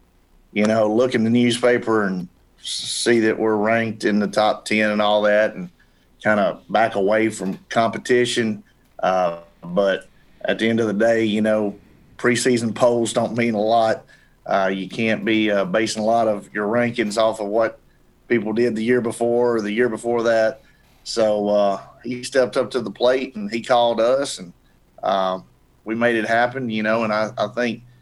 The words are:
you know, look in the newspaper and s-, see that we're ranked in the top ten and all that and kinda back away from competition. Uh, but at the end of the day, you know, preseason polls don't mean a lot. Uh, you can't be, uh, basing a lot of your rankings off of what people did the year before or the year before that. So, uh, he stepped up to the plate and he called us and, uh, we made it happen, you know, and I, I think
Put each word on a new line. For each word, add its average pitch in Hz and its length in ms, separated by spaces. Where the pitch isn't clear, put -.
you 104 140
know, 110 200
look 123 300
in 110 80
the 113 60
newspaper 120 760
and 92 240
s-, - 80
see - 500
that 110 220
we're 110 160
ranked 110 480
in 104 160
the 101 80
top - 380
ten 107 240
and 104 120
all 104 200
that 104 340
and 90 120
kinda 101 360
back 110 240
away 107 340
from 95 300
competition. 113 920
Uh, 90 360
but 92 420
at 98 160
the 113 80
end 113 100
of 113 80
the 104 60
day, 113 320
you 107 160
know, 107 340
preseason 120 540
polls 120 400
don't 113 240
mean 117 180
a 104 60
lot. 113 440
Uh, 98 260
you 95 160
can't 110 360
be, 110 260
uh, 101 140
basing 107 400
a - 20
lot 113 220
of 104 260
your 104 140
rankings 117 500
off 110 220
of 101 80
what 110 320
people 110 240
did 117 240
the 110 80
year 123 160
before 117 560
or 110 40
the 104 120
year 120 160
before 117 340
that. 113 380
So, 107 440
uh, 101 320
he 123 180
stepped 127 360
up 120 140
to 123 100
the 107 80
plate 127 440
and 104 160
he 117 120
called 120 360
us 131 400
and, 85 140
uh, 95 360
we 113 80
made 117 220
it 107 100
happen, 123 420
you 110 140
know, 110 200
and 110 80
I, 107 280
I 104 80
think 117 360